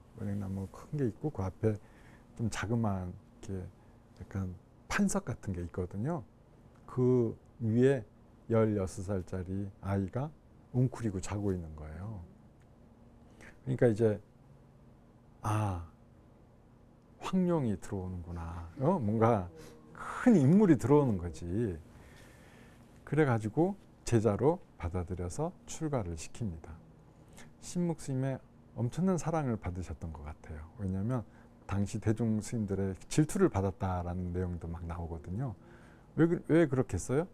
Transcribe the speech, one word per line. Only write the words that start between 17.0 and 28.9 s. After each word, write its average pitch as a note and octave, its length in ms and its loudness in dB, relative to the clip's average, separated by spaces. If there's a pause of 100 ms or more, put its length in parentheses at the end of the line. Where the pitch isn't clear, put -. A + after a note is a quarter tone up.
황룡이 E3+ 600 2
들어오는구나.' E2+ 1000 -8
어? E3 200 2
뭔가 A2 500 4 (440)
큰 - 420 4
인물이 E3 420 8
들어오는 C3 400 4
거지. F2 600 -4 (1300)
그래가지고 C#3+ 720 2 (300)
제자로 A2+ 540 4 (180)
받아들여서 F2+ 720 -4 (140)
출가를 A#2+ 500 -4
시킵니다. E2 540 -8 (880)
신묵 E3+ 420 -4
스님의 C3 380 -2 (360)
엄청난 D#3+ 420 0